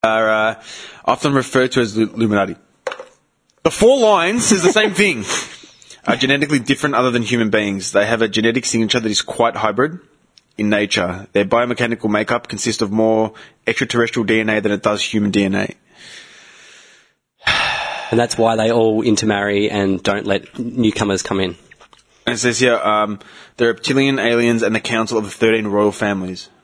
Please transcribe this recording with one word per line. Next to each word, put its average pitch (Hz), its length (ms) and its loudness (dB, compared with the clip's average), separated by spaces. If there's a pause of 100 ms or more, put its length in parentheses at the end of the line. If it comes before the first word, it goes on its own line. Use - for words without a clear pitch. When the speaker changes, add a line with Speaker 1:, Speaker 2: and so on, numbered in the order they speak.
Speaker 1:
are, 110 280 2
uh, 110 320 0 (420)
often 139 300 0
referred 131 380 0
to 131 80 2
as 104 160 -2
Lu-, 110 160 2
Illuminati. 104 440 0 (1080)
The 160 60 4
four 247 280 4
lines 214 540 2
is 185 100 2
the 175 100 4
same 214 200 2
thing. 170 360 0
<laughs> - 60 -4 (720)
Are 120 100 0
genetically 139 420 0
different 135 380 0
other 123 140 2
than 120 120 0
human 117 260 0
beings. 101 440 -2
They 101 120 2
have 110 160 0
a 113 80 2
genetic 113 380 0
signature 113 340 0
that 110 100 -4
is 101 120 -2
quite - 340 -2
hybrid 123 440 -2 (580)
in 107 100 0
nature. 101 640 0
Their 101 140 2
biomechanical 117 640 0
makeup 107 360 0
consists 110 360 -4
of 101 100 -4
more 110 400 2 (340)
extraterrestrial 117 600 0
D 110 140 2
N 110 100 -2
A 107 100 0
than 101 100 -2
it 101 120 -2
does 104 200 0
human 104 280 0
D 101 140 2
N 98 100 0
A. 98 200 -4 (2250)
Speaker 2:
And 113 100 2
that's 120 160 -2
why 113 200 2
they 110 140 0
all 113 300 2
intermarry 104 680 0
and 98 320 0
don't 101 240 -2
let 98 320 -4
newcomers 110 640 0
come 98 180 -2
in. 90 160 -4 (680)
Speaker 1:
And 120 80 -2
it 113 40 -8
says 117 220 0
here, 123 160 4
um, 107 420 0 (380)
the 117 120 2
reptilian 135 500 0
aliens 117 440 2
and 110 120 0
the 110 60 0
council 113 360 -2
of 110 80 0
the 101 60 -10
thirteen 110 380 0
royal 104 220 2
families. 95 600 -6 (140)